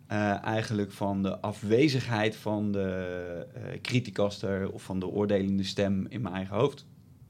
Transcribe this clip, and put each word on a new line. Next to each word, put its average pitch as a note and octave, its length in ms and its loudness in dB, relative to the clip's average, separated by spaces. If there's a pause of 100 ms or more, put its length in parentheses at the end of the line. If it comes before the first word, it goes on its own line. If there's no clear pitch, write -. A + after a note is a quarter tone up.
eh, G#2 360 0
eigenlijk A2 480 0
van G2 320 -2
de F#2+ 180 0
afwezigheid A2 960 2
van G#2 360 -2
de, F2+ 840 -2
eh, - 80 -10 (200)
criticaster G2 880 0
of - 120 -12
van F#2+ 160 -4
de F#2 80 -2
oordelende G2 560 2
stem F#2+ 460 0
in G#2+ 120 -6
mijn F2+ 140 -4
eigen F#2+ 200 -4
hoofd. C#3 300 2 (440)